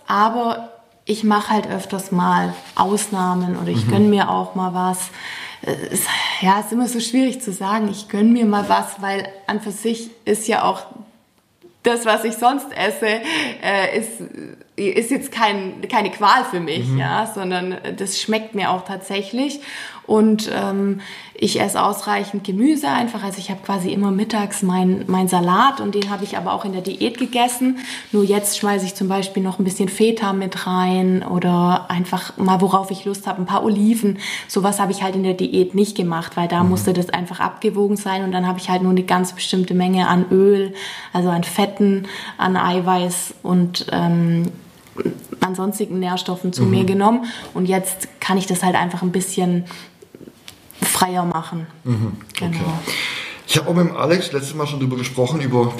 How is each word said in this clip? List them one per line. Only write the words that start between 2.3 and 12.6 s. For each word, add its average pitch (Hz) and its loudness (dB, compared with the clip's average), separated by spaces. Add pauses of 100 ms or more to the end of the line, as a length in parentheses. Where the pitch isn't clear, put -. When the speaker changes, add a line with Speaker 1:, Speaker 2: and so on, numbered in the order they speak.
Speaker 1:
Ausnahmen 180 0
oder 175 -4
ich 110 0
Speaker 2:
Mhm. 120 0
Speaker 1:
gönn 208 6
mir 196 4
auch 185 -2
mal 185 -2
was. 180 0 (640)
Äh, - -4 (200)
es, - -2 (380)
ja, 196 4
ist 220 -6
immer 240 0
so 240 -4
schwierig 254 0
zu 202 -6
sagen, 202 -2
ich - -10
gönn 214 6
mir 240 4
mal 208 2
was, 196 0
weil 196 -4 (180)
an 208 -2
für 214 -8
sich 226 -4 (140)
ist 208 0
ja 202 2
auch 190 0 (1000)
das, 233 2
was 220 2
ich 226 -2
sonst 262 2 (100)